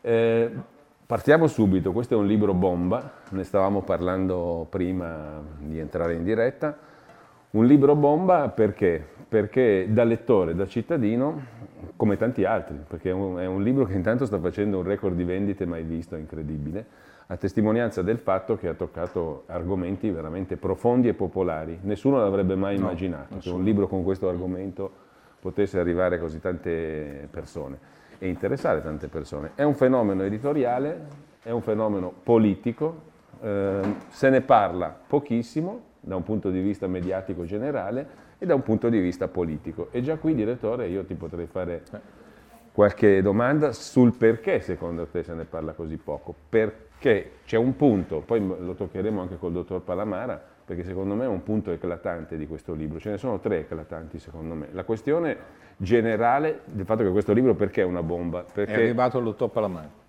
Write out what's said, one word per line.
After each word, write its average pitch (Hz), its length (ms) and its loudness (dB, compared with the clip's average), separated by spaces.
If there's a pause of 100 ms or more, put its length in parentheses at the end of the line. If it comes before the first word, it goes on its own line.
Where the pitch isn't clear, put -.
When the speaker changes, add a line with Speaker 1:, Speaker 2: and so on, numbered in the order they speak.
Speaker 1:
Eh, 113 500 2 (540)
partiamo 147 420 4
subito, 95 460 4
questo 120 220 0
è - 40 4
un 101 80 4
libro 104 260 4
bomba, 92 640 0 (160)
ne 95 120 -4
stavamo 98 380 2
parlando 90 880 -2
prima 82 760 -4 (160)
di 76 220 -8
entrare 82 340 -2
in 82 80 -4
diretta. 113 540 -2 (760)
Un 107 140 6
libro 143 320 8
bomba 151 540 4
perché? 92 540 2 (220)
Perché 104 640 2
da 117 140 4
lettore, 107 500 2
da 95 120 -2
cittadino, 127 800 -2 (500)
come 104 220 2
tanti 113 260 0
altri, 90 420 -2
perché 82 220 -8
è 90 40 -2
un, 92 260 -4
è 90 80 -4
un 95 160 -2
libro 127 240 2
che 92 80 -6
intanto 107 320 0
sta 101 120 -2
facendo 95 400 -2
un 90 60 -4
record 95 320 -2
di 87 80 -2
vendite 95 400 -2
mai 85 180 -6
visto, 82 320 -8
incredibile, 78 680 -8 (460)
a 92 60 -6
testimonianza 107 680 0
del 110 160 0
fatto 98 400 0
che 90 100 -6
ha 78 60 -4
toccato 82 720 -6
argomenti 90 640 -4
veramente 85 480 -6
profondi 117 500 2
e 104 60 2
popolari. 85 680 -4
Nessuno 117 360 2
l'avrebbe 98 360 2
mai 98 240 0
Speaker 2:
No, 95 60 0
Speaker 1:
immaginato, 87 440 -4
che 104 80 -14
Speaker 2:
nessuno. 90 200 -6
Speaker 1:
un 92 80 -2
libro 101 240 4
con 95 160 -2
questo 95 240 0
argomento 92 640 -6 (500)
potesse 95 380 -2
arrivare 87 380 2
a - 20 -4
così 80 200 -6
tante 80 920 -6
persone 73 680 -14 (220)
e 95 100 -6
interessare 98 540 0
tante 78 260 -8
persone. 73 460 -8
È 139 80 -2
un 147 120 4
fenomeno 123 480 4
editoriale, 135 840 -2 (360)
è 113 80 -10
un 117 100 -2
fenomeno 107 520 -2 (100)
politico, 120 800 2 (400)
ehm, 98 540 -2 (120)
se - 220 2
ne 131 100 6
parla 90 640 4
pochissimo 147 760 -2 (180)
da 92 160 -6
un 90 80 -4
punto 104 260 -2
di 92 100 0
vista 98 260 -2
mediatico 92 580 -4
generale 113 840 -6 (120)
e - 80 -6
da 170 80 4
un 131 80 2
punto 113 260 0
di 113 100 4
vista 90 300 -2
politico. 82 640 -6
E 120 100 -4
già 151 160 -4
qui, 160 180 0
direttore, 117 540 -2
io 92 160 -4
ti 90 100 -8
potrei 82 320 -8
fare 87 360 -6 (100)
Speaker 2:
Eh. 104 60 -14 (760)
Speaker 1:
qualche 101 500 6
domanda 123 500 4
sul 120 420 4
perché 113 460 4
secondo 85 460 -6
te 85 160 -6
se 85 120 -8
ne 82 100 -8
parla 80 280 -8
così 80 240 -8
poco. 78 380 -10 (140)
Perché - 840 0 (140)
c'è - 120 -2
un 127 200 2
punto, 92 500 4
poi 113 140 0
m-, 92 240 -2
lo 87 100 -6
toccheremo 98 460 -4
anche 90 180 -8
col 87 140 -6
dottor 87 300 -6
Palamara, 98 580 -6 (240)
perché 87 180 -8
secondo 95 320 -6
me 117 100 -2
è 131 40 -2
un 92 160 -4
punto 104 260 -2
eclatante 85 680 -6
di 76 120 -8
questo 80 260 -10
libro. 78 240 -8
Ce 104 120 -8
ne 101 80 -4
sono 110 200 -4
tre 98 220 -2
eclatanti 80 580 -12
secondo 80 360 -12
me. 76 180 -10
La 92 100 -10
questione 139 540 -2 (440)
generale 117 840 2
del 98 200 -8
fatto 110 200 2
che 95 60 4
questo 101 220 2
libro 123 220 6
perché 98 280 0
è - 20 4
una 90 180 -2
bomba? 85 500 -4
Perché 104 200 -4
Speaker 2:
È 110 100 2
arrivato 123 360 2
il 120 60 -2
dottor 113 260 -2
Palamara. 90 380 -4 (200)